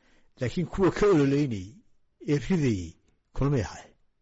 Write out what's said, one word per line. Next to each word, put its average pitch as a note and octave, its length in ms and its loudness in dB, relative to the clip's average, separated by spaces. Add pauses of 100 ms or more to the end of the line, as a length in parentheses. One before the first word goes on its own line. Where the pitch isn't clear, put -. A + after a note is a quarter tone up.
(400)
Laakiin D3 260 -4
kuwa F#3 240 2
ka - 160 0
ololeynayay C#3 600 2 (520)
ee E3 180 -2
ridayay A#2 520 -2 (440)
kulmay C#3 280 0
ahay. - 240 -12 (360)